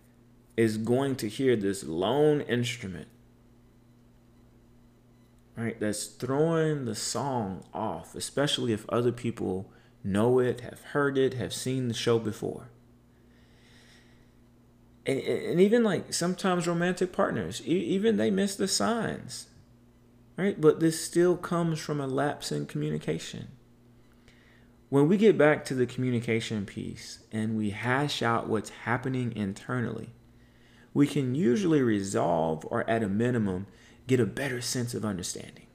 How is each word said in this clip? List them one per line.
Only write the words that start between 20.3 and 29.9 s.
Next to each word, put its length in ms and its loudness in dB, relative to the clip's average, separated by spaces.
right? 240 0
But 220 6
this 200 2
still 360 4
comes 420 0
from 220 -4
a 60 -4
lapse 440 -2
in 140 -4
communication. 800 -6
When 180 4
we 80 4
get 220 6
back 280 6
to 80 -4
the 120 2
communication 800 -2
piece 540 -12
and 240 -2
we 140 0
hash 520 -2
out 280 0
what's 220 -2
happening 680 -4
internally, 720 -4